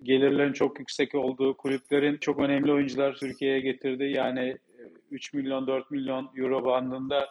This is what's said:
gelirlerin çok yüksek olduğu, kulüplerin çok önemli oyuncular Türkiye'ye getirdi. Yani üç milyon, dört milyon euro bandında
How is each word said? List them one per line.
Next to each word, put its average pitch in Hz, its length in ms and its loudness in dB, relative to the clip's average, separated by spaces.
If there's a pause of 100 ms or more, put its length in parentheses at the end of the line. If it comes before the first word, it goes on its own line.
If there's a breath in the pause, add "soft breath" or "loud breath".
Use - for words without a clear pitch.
gelirlerin 135 500 4
çok 131 260 0
yüksek - 360 -2
olduğu, 135 420 0
kulüplerin 143 600 0
çok 143 240 -2
önemli 139 320 2
oyuncular 139 420 0
Türkiye'ye 135 460 -2
getirdi. 131 440 -2
Yani 131 540 -2 (540)
üç - 200 -12
milyon, 135 340 -4
dört 131 240 -2
milyon 135 460 -4
euro 131 280 0
bandında 131 680 0